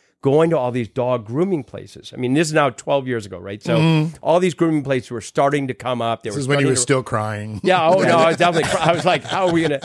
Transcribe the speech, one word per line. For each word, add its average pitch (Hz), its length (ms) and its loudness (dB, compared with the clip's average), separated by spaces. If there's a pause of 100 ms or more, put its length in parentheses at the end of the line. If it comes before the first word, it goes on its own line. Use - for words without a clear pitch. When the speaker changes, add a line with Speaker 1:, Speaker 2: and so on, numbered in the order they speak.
(200)
Speaker 1:
going 156 300 4
to 160 80 2
all 123 140 -2
these 120 160 -4
dog 123 380 -2
grooming 156 360 -2
places. - 500 -18
I - 60 -16
mean, 127 160 0
this 160 140 2
is 151 40 -6
now 147 180 2
twelve 139 360 -4
years 117 200 -4
ago, 92 120 -14
right? 98 240 -12
So 165 160 0
Speaker 2:
Mm-hmm. 160 440 2
Speaker 1:
all 165 180 2
these 180 140 0
grooming 160 280 0
places 131 300 -4
were 117 80 -8
starting 143 480 0
to 127 60 -6
come 120 280 -6
up. 113 220 -4
They 110 60 -6
Speaker 2:
This 101 60 -6
Speaker 1:
were 147 40 -4
Speaker 2:
is 131 80 -4
when 139 100 2
you 139 60 2
Speaker 1:
starting 135 80 4
Speaker 2:
were - 20 2
Speaker 1:
to - 80 0
Speaker 2:
still 131 220 0
crying. 107 580 -4
Speaker 1:
Yeah, 175 260 2
oh, 185 140 4
no, 170 160 4
Speaker 2:
<laughs> 165 80 6
Speaker 1:
I - 0 -
was 165 120 2
definitely 170 320 2
cry-, 165 200 2
I - 20 4
was 156 120 -2
like, 160 180 2
"How 190 240 -2
are 175 60 2
we 165 100 2
gonna," 147 220 -2